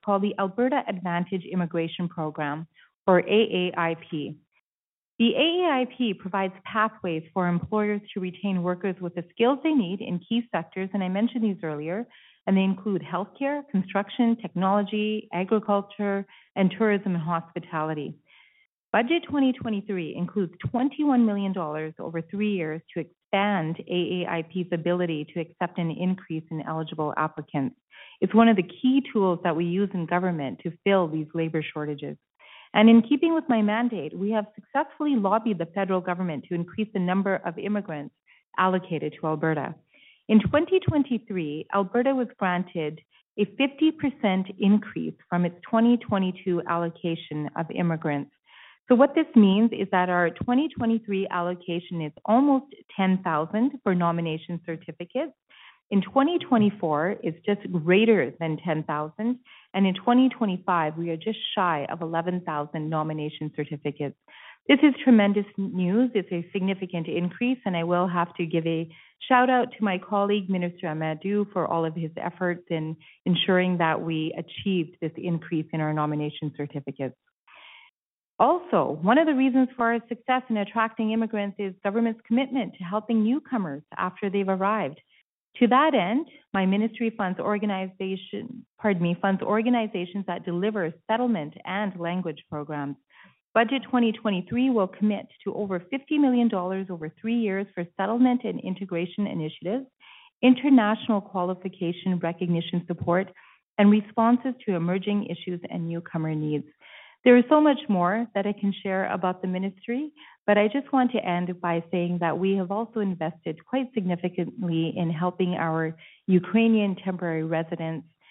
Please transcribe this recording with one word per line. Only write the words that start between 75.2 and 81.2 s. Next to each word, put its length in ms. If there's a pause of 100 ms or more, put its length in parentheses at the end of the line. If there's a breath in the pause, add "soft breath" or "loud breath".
in 100
our 120
nomination 640
certificates. 580 (1200 loud breath)
Also, 640
one 160
of 80
the 80
reasons 420
for 160
our 60 (100)
success 400
in 80
attracting 540
immigrants 480